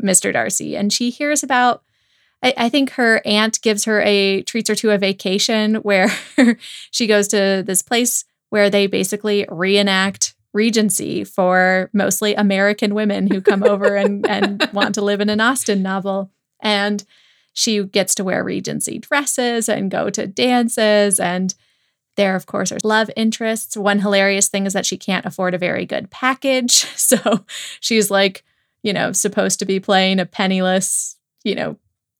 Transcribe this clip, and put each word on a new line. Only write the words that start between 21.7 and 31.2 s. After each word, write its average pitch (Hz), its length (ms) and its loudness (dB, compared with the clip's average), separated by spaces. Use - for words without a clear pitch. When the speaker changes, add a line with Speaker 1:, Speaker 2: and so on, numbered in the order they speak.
Speaker 1:
there, 190 200 2
of 180 80 -6
course, 208 260 -4
are - 140 -8
love 214 320 0
interests. 220 600 -2
One 202 240 2
hilarious 196 480 2
thing 196 180 -2
is 190 80 -2
that 190 100 -2
she 190 140 -4
can't 185 260 -4
afford 185 300 -4
a 180 40 -2
very - 280 -4
good - 240 -6
package. 254 800 0
<laughs> - 40 -20
So - 480 2
she's, 214 300 0
like, 196 320 0
you 202 120 -2
know, - 180 -2
supposed 190 460 -2
to 190 80 -6
be 190 140 0
playing 190 380 2
a 180 60 0
penniless, 185 920 -2